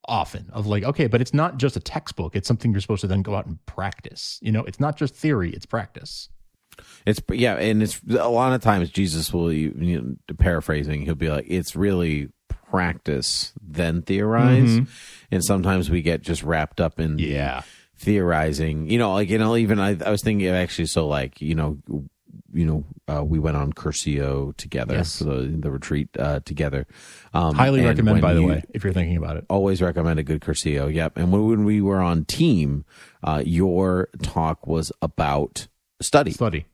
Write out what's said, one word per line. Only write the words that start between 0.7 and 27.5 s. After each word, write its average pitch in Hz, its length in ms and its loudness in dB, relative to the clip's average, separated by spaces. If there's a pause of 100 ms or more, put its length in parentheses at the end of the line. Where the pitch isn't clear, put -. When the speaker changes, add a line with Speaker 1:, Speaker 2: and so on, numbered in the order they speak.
Speaker 1:
"Okay, 143 220 2
but 113 120 2
it's 127 140 0
not 147 240 2
just 131 180 0
a - 60 -4
textbook. - 560 -8
It's 95 100 -4
something 117 240 2
you're 98 80 2
supposed 101 220 -2
to 101 60 -4
then 95 140 2
go 101 140 -2
out 104 120 -6
and 82 180 -10
practice." - 760 -10
You 110 120 0
know, 110 100 2
it's - 160 -12
not 147 160 0
just 147 180 -4
theory, 110 380 0
it's - 140 -12
practice. - 640 -10 (760)
Speaker 2:
It's, 104 140 2 (100)
yeah, 113 260 2
and 107 280 2
it's - 160 -4 (180)
a 117 120 2
lot 123 240 4
of 123 80 0
times 95 280 2
Jesus 82 440 -2
will, 85 180 0
you 78 220 -2 (280)
know, 67 340 -10
paraphrasing, 76 680 0
he'll 78 140 -2
be 80 120 -2
like, 73 220 -2
"It's 90 260 -4
really 85 540 0 (180)
practice - 1040 -4 (100)
then 82 420 -2
theorize." 117 680 4
Speaker 1:
Mm-hmm. 117 220 2 (400)
Speaker 2:
And 90 120 0
sometimes 92 460 2
we 85 120 2
get 80 200 0
just 82 220 -4
wrapped 78 360 -2
up 82 180 0
in 78 220 -2
Speaker 1:
Yeah. 71 440 -2 (340)
Speaker 2:
theorizing, 80 920 0
you 117 80 2
know, 110 140 2
like, 98 180 0
you 110 80 2
know, 110 200 4
even 107 220 4
I, 98 220 2
I - 80 -2
was 104 140 0
thinking 101 240 2
of 92 80 2
actually, 87 300 -2
so, 80 200 0
like, 71 360 -4
you 78 140 -2
know, 76 220 -2 (760)
you 82 120 2
know, 78 200 0 (220)
uh, 73 160 -2
we 78 160 2
went 76 160 0
on 71 160 0
Curcio 69 840 -2
together - 380 -4
Speaker 1:
Yes. 80 240 -2
Speaker 2:
for 80 60 -2
the, 67 220 -2
the 76 240 -4
retreat, 71 380 -4 (100)
uh, 71 220 -2
together. 71 460 -4 (460)
Um, 160 220 2